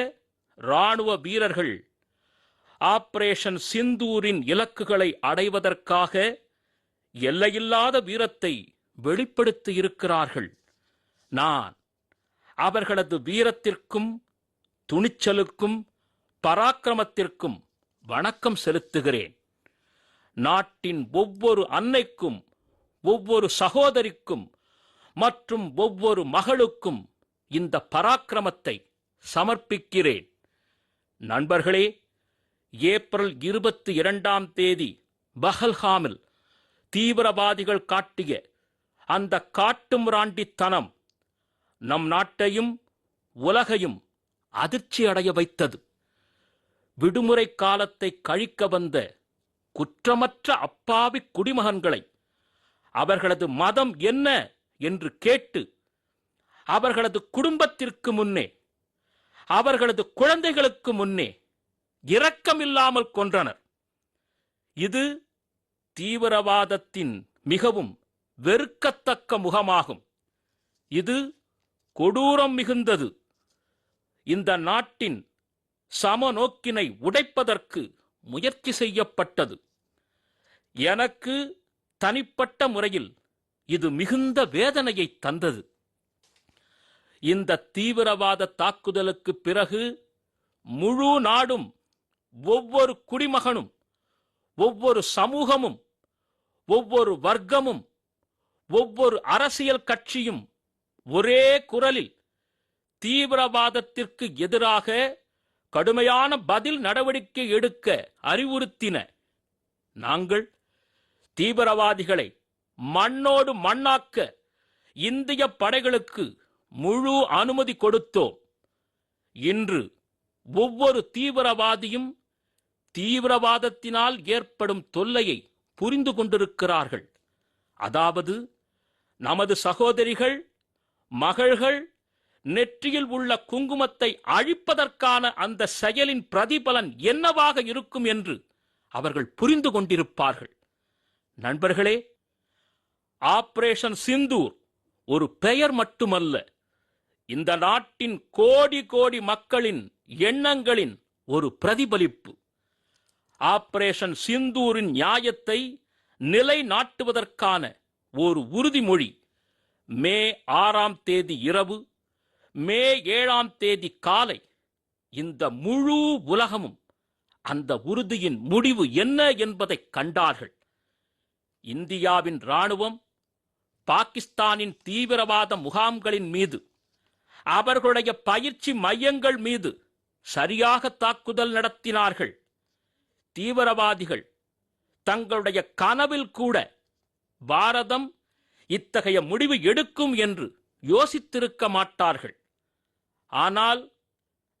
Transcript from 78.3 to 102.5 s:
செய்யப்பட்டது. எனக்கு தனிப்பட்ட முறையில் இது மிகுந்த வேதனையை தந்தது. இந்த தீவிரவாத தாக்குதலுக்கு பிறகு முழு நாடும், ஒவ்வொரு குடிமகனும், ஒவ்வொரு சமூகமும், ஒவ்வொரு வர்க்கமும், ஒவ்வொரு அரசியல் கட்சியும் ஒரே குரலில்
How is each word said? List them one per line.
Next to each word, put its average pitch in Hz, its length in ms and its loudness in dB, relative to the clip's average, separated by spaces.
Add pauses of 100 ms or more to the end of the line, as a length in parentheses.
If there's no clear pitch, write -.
செய்யப்பட்டது. 190 840 -4 (1200)
எனக்கு 226 580 -2 (640)
தனிப்பட்ட 254 680 -2
முறையில் 202 420 -2 (580)
இது 165 220 0
மிகுந்த 247 560 -2
வேதனையை 214 600 -2 (120)
தந்தது. 147 440 -4 (1600)
இந்த 175 380 0 (100)
தீவிரவாத 202 840 0
தாக்குதலுக்கு 190 800 -4
பிறகு 196 480 -2 (840)
முழு 226 440 0 (100)
நாடும், 240 460 2 (720)
ஒவ்வொரு 240 560 2 (140)
குடிமகனும், 247 640 -2 (880)
ஒவ்வொரு 226 500 2
சமூகமும், 254 720 0 (920)
ஒவ்வொரு 226 520 2
வர்க்கமும், 208 640 0 (880)
ஒவ்வொரு 226 540 2
அரசியல் 269 600 0
கட்சியும் 226 580 -4 (640)
ஒரே 226 380 4 (200)
குரலில் 247 480 -2 (880)